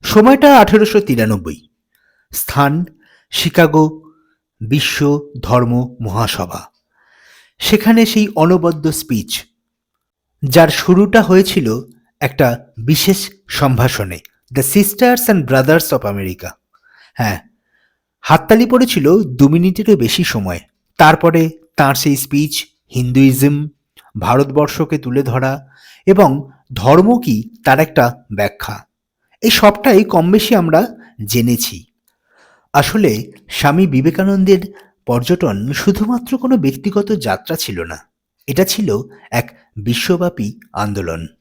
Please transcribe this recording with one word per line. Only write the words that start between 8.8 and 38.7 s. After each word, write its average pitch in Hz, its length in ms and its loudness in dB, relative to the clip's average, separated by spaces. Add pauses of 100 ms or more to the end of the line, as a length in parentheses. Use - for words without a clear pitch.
স্পিচ, - 520 -8 (1000)
যার 151 240 4
শুরুটা 196 540 2
হয়েছিল 156 580 0 (400)
একটা 123 460 -2 (180)
বিশেষ 160 460 0 (180)
সম্ভাষণে, 117 680 -2 (360)
The 135 80 -2
Sisters 240 680 0
and 180 180 0
Brothers 135 520 2
of - 40 -6
America। 95 460 -8 (680)
হ্যাঁ, 104 260 -4 (800)
হাততালি 220 460 2
পড়েছিল 220 560 2
দু 139 260 0
মিনিটেরও 185 480 2
বেশি 120 280 -2
সময়। 92 360 -6 (380)
তারপরে 160 520 4 (280)
তাঁর 139 160 2
সেই 139 220 0
স্পিচ, 147 380 -4 (380)
হিন্দুইজম, 135 640 2 (640)
ভারতবর্ষকে 143 800 0
তুলে 127 240 -4
ধরা 131 300 -2 (540)
এবং 190 240 4 (420)
ধর্ম 139 360 4 (120)
কি 127 160 -2 (280)
তার 143 160 2
একটা 156 240 0 (280)
ব্যাখ্যা, 101 440 -6 (680)
এই 226 80 2
সবটাই 214 540 4
কম 170 260 0
বেশি 214 240 2
আমরা 165 260 2 (460)
জেনেছি। 113 500 -2 (1000)
আসলে 170 360 0 (380)
স্বামী 151 380 0
বিবেকানন্দের 185 760 0 (440)
পর্যটন 120 500 -2 (160)
শুধুমাত্র 214 680 -2
কোনো 254 180 0
ব্যক্তিগত 190 560 -2
যাত্রা 123 440 -6
ছিল 95 280 -8
না, 80 140 -14 (500)
এটা 139 160 0
ছিল 196 240 -4 (420)